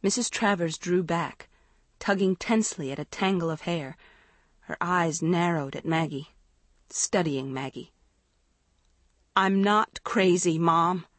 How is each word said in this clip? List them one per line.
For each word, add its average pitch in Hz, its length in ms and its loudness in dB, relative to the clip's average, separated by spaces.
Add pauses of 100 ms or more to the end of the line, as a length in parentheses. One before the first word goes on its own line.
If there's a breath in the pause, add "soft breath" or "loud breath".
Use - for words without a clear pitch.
Missus 202 300 0
Travers 175 480 0
drew 180 240 0
back, 170 460 -4 (500)
tugging 190 380 0
tensely 214 560 -2
at 139 80 -10
a - 40 -6
tangle 185 460 -2
of 160 120 -6
hair. 156 340 -6 (640 soft breath)
Her - 200 -12
eyes 170 400 0
narrowed 170 540 2
at - 100 -10
Maggie, 156 440 -2 (600)
studying 139 640 -2
Maggie. 131 400 -10 (1400)
I'm 196 260 4
not 208 440 2
crazy, 180 540 2
Mom 170 480 2 (120)